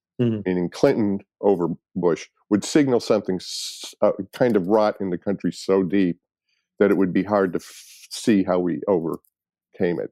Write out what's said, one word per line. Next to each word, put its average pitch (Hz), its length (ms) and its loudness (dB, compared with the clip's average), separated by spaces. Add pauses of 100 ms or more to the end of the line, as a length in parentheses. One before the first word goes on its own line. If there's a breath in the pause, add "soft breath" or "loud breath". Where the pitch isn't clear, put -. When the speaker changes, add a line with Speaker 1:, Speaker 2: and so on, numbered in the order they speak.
(180)
Speaker 1:
Mm-hmm. 113 280 0
Speaker 2:
meaning 90 240 0
Clinton 107 480 0 (240)
over 90 260 2 (260)
Bush, 87 320 -2 (220)
would 101 160 0
signal 135 360 2
something 98 360 0
s-, - 640 -12
uh, 104 120 4 (200)
kind 123 240 2
of 90 100 0
rot 107 320 2
in 98 120 -6
the 87 80 -4
country 92 340 -4
so 98 300 0
deep 92 360 0 (600)
that 101 120 4
it 95 60 2
would 95 160 2
be 92 100 2
hard 98 300 0
to 82 60 -4
f-, - 520 -20
see 101 320 2
how 92 160 0
we 90 300 -2
overcame 82 1120 -4
it. - 120 -6